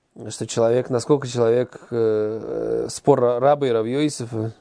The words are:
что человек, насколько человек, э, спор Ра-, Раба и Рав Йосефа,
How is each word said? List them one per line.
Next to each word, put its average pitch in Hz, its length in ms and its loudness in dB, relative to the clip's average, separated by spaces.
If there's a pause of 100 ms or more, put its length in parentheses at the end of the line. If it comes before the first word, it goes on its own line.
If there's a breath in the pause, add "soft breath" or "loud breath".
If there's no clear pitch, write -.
(300)
что 117 180 -8
человек, 120 420 2
насколько 131 380 0
человек, 120 640 0
э, 110 1000 -2
спор 135 300 2
Ра-, 123 220 2
Раба 143 260 4
и 123 40 2
Рав 113 140 2
Йосефа, 117 760 -4